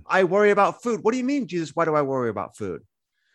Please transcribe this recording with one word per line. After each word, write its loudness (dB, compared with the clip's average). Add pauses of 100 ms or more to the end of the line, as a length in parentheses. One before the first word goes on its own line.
I 2
worry 4
about 2
food. -2
What 2
do 0
you -4
mean, -2
Jesus? -6
Why 0
do 2
I 2
worry -2
about -6
food? -8 (520)